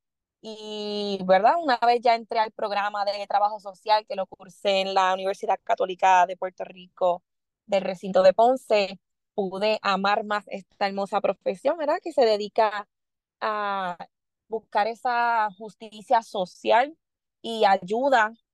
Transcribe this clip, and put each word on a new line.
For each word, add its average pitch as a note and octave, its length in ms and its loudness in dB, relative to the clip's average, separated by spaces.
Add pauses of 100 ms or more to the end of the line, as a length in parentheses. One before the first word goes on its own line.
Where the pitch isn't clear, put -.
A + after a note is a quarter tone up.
(480)
Y, G#3 800 -8
¿verdad? G3 340 4
Una C#4 220 0
vez A#3+ 200 2
ya A#3 120 4
entré A#3 240 -4
al A3+ 140 0
programa G3+ 520 -4
de G3+ 220 -6
trabajo G#3 340 -2
social G#3+ 460 -2
que G3+ 100 -10
lo F#3+ 120 -6
cursé G3 540 -4
en F#3+ 120 -4
la F#3 180 2
Universidad F#3+ 520 -4
Católica F#3 640 2
de F#3 100 -8
Puerto F#3 260 -10
Rico F3+ 600 -4 (420)
del G3 160 0
recinto F#3+ 400 0
de F#3+ 120 8
Ponce, G#3+ 640 2 (340)
pude G3+ 480 -2
amar G3 420 0
más G#3 260 -4
esta G3+ 360 -8
hermosa G3 340 -2
profesión, G#3 600 -4
¿verdad? D4+ 240 -2
Que E4 100 -10
se B3+ 120 4
dedica G#3 600 0 (540)
a G3+ 560 -4 (500)
buscar G#3+ 380 -4
esa A#3 720 -2
justicia A3 640 -4
social A3 760 -2 (460)
y A3 240 -2
ayuda G#3+ 640 2 (220)